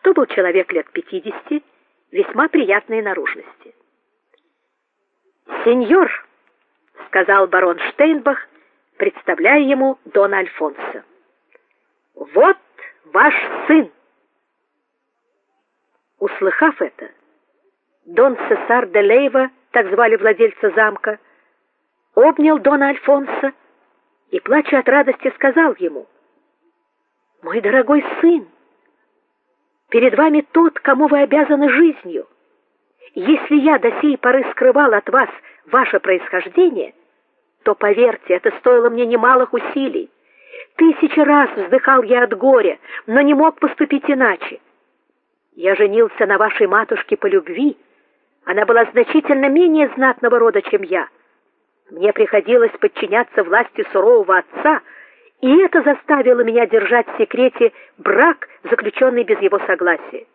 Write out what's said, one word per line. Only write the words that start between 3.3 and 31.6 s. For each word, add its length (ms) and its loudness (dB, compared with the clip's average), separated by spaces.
«Сеньор», 460 0
сказал 400 0
барон 320 -2
Штейнбах, 720 -2
представляя 640 -2
ему 440 -2
Дона 340 -2
Альфонсо, 680 -10
«вот 440 0
ваш 220 2
сын». 220 2
Услыхав 640 -4
это, 280 -12
Дон 320 0
Сесар 380 -2
де 140 0
Лейва, 500 2
так 200 -2
звали 260 2
владельца 540 0
замка, 480 -2
обнял 440 4
Дона 300 0
Альфонсо 640 -2
и, 100 -6
плача 380 0
от 100 -2
радости, 460 0
сказал 440 0
ему: 280 -8
Мой 180 -6
дорогой 440 0
сын, 260 2
перед 280 2
вами 360 2
тот, 280 2
кому 280 2
вы 120 2
обязаны 480 2